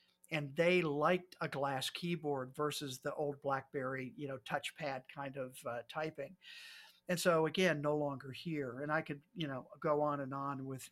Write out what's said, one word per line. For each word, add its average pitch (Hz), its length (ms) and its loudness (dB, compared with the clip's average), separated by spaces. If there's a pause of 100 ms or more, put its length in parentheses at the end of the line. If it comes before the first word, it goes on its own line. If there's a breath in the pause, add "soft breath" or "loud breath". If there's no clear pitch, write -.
(320 soft breath)
and 147 240 -2
they 175 260 6
liked 160 580 2
a 165 80 0
glass 139 420 0
keyboard 151 640 -2
versus 143 460 -2
the 143 140 -4
old 143 280 -2
BlackBerry, 131 760 -2
you 147 100 -4
know, 135 120 -6 (100)
touchpad 139 540 -4 (120)
kind 139 220 -6
of, 131 180 -6 (100)
uh, 120 140 -4 (140)
typing. 160 420 -4 (720 loud breath)
And 180 100 2
so 165 280 6
again, 156 360 4
no 147 140 4
longer 139 380 -2
here. 135 480 -4
And 151 100 -4
I 156 100 4
could, 147 200 -6 (120)
you 165 140 -4
know, 131 200 -6 (140)
go 151 200 4
on 147 180 2
and 135 140 -4
on 139 320 -4
with, 135 260 -8